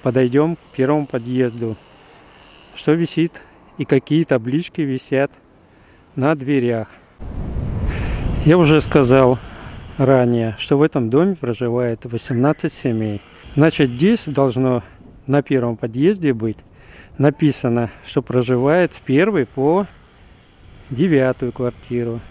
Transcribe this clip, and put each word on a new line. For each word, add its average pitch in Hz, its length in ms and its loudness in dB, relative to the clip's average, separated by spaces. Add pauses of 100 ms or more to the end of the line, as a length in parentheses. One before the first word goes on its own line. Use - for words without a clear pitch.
подойдём 131 540 2
к - 180 -20
первому 143 300 0
подъезду, 120 720 -4 (960)
что - 160 -2
висит 165 400 0 (460)
и 139 80 -4
какие 151 400 0
таблички 135 560 -2
висят 135 500 -2 (880)
на 143 180 0
дверях. 123 540 -2 (1500)
Я 160 140 6
уже 156 240 6
сказал 127 580 4 (580)
ранее, 120 600 2
что - 180 0
в 143 40 2
этом 135 280 0
доме 170 280 2
проживает 120 680 -4
восемнадцать 127 720 -2
семей. 110 480 -4 (340)
Значит, 143 360 2
здесь 180 340 0
должно 131 580 0 (420)
на 139 160 0
первом 120 360 -2
подъезде 143 560 0
быть 110 240 -4 (600)
написано, 131 720 0 (160)
что - 160 -2
проживает 131 720 0
с - 60 -16
первой 160 460 2
по 160 420 0 (1000)
девятую 131 640 0
квартиру. 120 680 -6 (120)